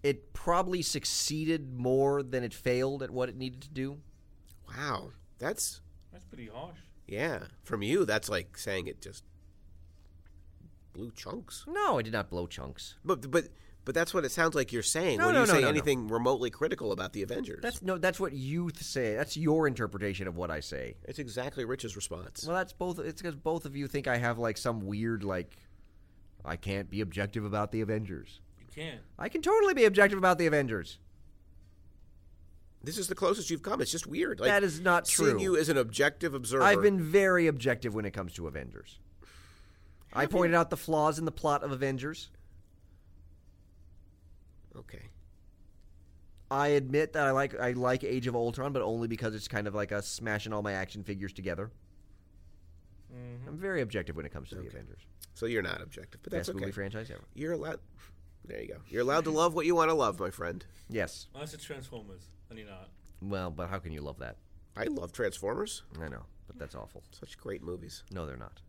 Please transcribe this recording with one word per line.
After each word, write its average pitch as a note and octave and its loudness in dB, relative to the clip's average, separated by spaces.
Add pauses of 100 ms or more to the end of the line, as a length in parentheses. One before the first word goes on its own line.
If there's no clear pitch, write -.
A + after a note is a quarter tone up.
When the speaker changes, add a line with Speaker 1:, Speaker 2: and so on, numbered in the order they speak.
Speaker 1:
It - 0
probably F3+ 2
succeeded D3+ 0
more C3+ 4
than B2+ -2
it A2+ -6
failed C3 0
at B2+ -6
what B2+ 0
it G2+ -10
needed C3 -8
to C#3+ -18
do. C#3 -6 (680)
Speaker 2:
Wow. C3 -6 (280)
That's - -4 (320)
Speaker 3:
That's - -20
pretty A#2 -14
harsh. D#3+ -12 (280)
Speaker 2:
Yeah. B2 -2 (180)
From G#2+ -2
you, D#3 4
that's G#2+ 2
like G2+ -2
saying F#2+ -2
it - -10
just - -16 (1700)
blew A#2 -12
chunks. - -12
Speaker 1:
No, F4 0
it A#2+ 0
did A2 -6
not G2+ -2
blow F2 -4
chunks. - -12 (100)
Speaker 2:
But, C#3 0
but, D#3+ 4 (360)
but C3+ -4
that's E3 2
what F3 2
it C3 -2
sounds E3 2
like C#3 0
you're A#2 0
saying D#3+ 2
Speaker 1:
No, - 4
Speaker 2:
when F4+ 6
Speaker 1:
no, C#4 8
Speaker 2:
you - 6
Speaker 1:
no, G#3 6
Speaker 2:
say D3 8
Speaker 1:
no, C3 6
no. - 6
Speaker 2:
anything C#3+ 2
remotely A#2+ 2
critical A#2 -2
about F#2+ -4
the G2+ -4
Avengers. - -6
Speaker 1:
That's, A#3+ -4
no, F#3 -2
that's F3+ 2
what F3 -2
you D3 -2
th-, - -12
say. A#2 0
That's C#3+ -2
your D#3 6
interpretation G2+ -2
of E2+ -4
what F2 -2
I D#2 -4
say. C2 -8
Speaker 2:
It's - -10
exactly B2+ -6
Rich's A2+ -6
response. F#2 -8
Speaker 1:
Well, E3+ -2
that's F#3 -2
both, F3+ -4
it's D#3 -6
'cause E3+ -6
both D#3+ -2
of C#3 -10
you C#3 -4
think C3+ -2
I B2 2
have, A#2+ 2
like, A2+ 0
some A2+ -2
weird, G#2+ 0
like, F#2 -2 (880)
I D2+ -4
can't G2 -4
be F#2+ -4
objective G2+ -4
about G#2 -2
the A2 0
Avengers. G#2 -4 (340)
Speaker 3:
Can't. D3+ -10 (180)
Speaker 1:
I - -6
can D#4 -2
totally G4+ 6
be B3+ 10
objective G3+ 8
about F#3 8
the E3+ 4
Avengers. C3+ 2 (1800)
Speaker 2:
This D#3 -6
is F3+ -4
the F#3 -2
closest F#3+ 2
you've D#3+ -2
come. A3+ -2
It's - 0
just E3 -4
weird. D4+ -2
Like, - 4
Speaker 1:
That G3+ 6
is E3 0
not F3 6
Speaker 2:
seeing - 6
Speaker 1:
true. - 2
Speaker 2:
you F#3 4
as D#3 4
an C#3+ 6
objective C#3 2
observer. C3 2
Speaker 1:
I've G3 8
been G3 6
very F3+ 6
objective B2+ 2
when G#2+ -2
it G2 -2
comes F2 -6
to E2 -6
Avengers. C2+ -10 (1120)
I B2+ 2
Speaker 2:
Have D3+ 2
you? G#3 2
Speaker 1:
pointed E3+ 6
out E3+ 6
the E3 0
flaws D#3 2
in D#3+ -2
the D3+ -2
plot C#3+ 2
of C#3+ -4
Avengers. C3+ -4 (2500)
Speaker 2:
Okay. - -18 (1400)
Speaker 1:
I C#3 2
admit D3 4
that D3+ 2
I C3+ 6
like, C3+ 2
I B2 0
like B2 0
Age B2 -2
of B2 -2
Ultron, A#2+ 0
but C3 0
only A2+ 0
because A2+ -4
it's G#2 -10
kind G#2 -4
of G2+ -6
like G#2 -2
a G2+ -2
smashing A2 -4
all G#2 -2
my G#2 -2
action F#2+ -6
figures F#2+ -6
together. F#2+ -6 (1400)
Speaker 3:
Mm-hmm. B2 -14
Speaker 1:
I'm D3 -10
very F#3 0
objective F#2+ -2
when D#2 -6
it C#2+ -10
comes D2 -10
to - -10
the - -10
Speaker 2:
Okay. - -10
Speaker 1:
Avengers. B1 -16 (340)
Speaker 2:
So - -4
you're A2+ 0
not E2 -4
objective, - -14
but - -10
that's - -4
Speaker 1:
Best F#3+ -6
Speaker 2:
okay. G3 -6
Speaker 1:
movie G2+ -6
franchise G#2+ -8
ever. - -14 (100)
Speaker 2:
You're D3+ -6
allowed. - -6 (640)
There - -10
you A1 -10
go. - -12 (120)
You're A2 0
allowed D3 4
to D#3+ 0
love D#3+ 4
what D#3+ 2
you F3 6
wanna D#3+ 6
love, A2 2
my F2+ -2
friend. F2 -6 (240)
Speaker 1:
Yes. - -4
Speaker 3:
Unless D3+ -12
it's - -16
Transformers, G#2+ -14 (200)
then A2+ -16
you're G#2+ -14
not. F#2+ -16 (320)
Speaker 1:
Well, F#2+ -2
but E2+ -6
how F#2+ -4
can E2+ -8
you D2+ -8
love C#2+ -10
that? A#1 -10 (400)
Speaker 2:
I G#2+ -2
love - -4
Transformers. A2+ -4 (180)
Speaker 1:
I D#2+ -8
know, B1 -12 (220)
but - -18
that's - -12
awful. - -14
Speaker 2:
Such - -18
great - -8
movies. F2 -10
Speaker 1:
No, F2 -6
they're C2+ -10
not. G#1+ -16